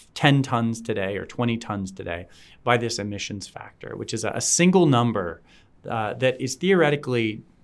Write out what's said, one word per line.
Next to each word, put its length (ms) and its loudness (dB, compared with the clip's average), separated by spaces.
ten 260 4
tons 400 -2
today 360 -4
or 80 -8
twenty 320 -2
tons 340 -8
today 360 -10
by 120 4
this 240 -2
emissions 480 -8
factor, 480 -16
which 180 -10
is 120 -4
a, 60 -2
a 100 -4
single 440 6
number, 560 2
uh, 260 -4
that 260 0
is 140 -6
theoretically, 880 2